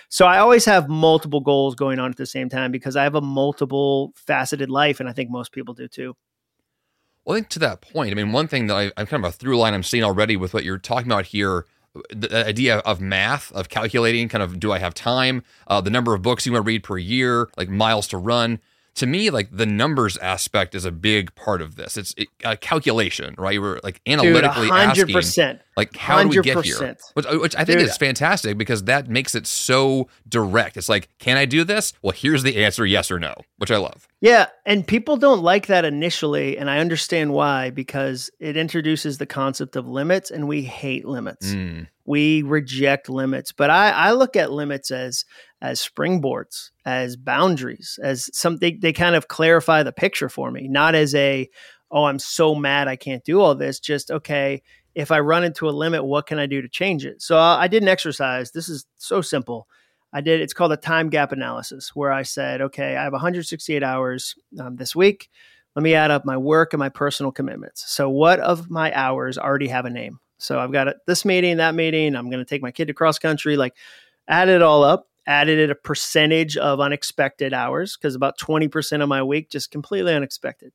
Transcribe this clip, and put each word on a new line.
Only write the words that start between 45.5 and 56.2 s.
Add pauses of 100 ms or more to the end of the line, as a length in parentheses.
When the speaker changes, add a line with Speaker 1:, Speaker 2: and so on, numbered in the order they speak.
Speaker 1:
as
springboards, (140)
as
boundaries,
as
some-,
they,
they
kind
of
clarify
the
picture
for
me,
not
as
a, (420)
"Oh,
I'm
so
mad
I
can't
do
all
this."
Just,
"Okay, (340)
if
I
run
into
a
limit,
what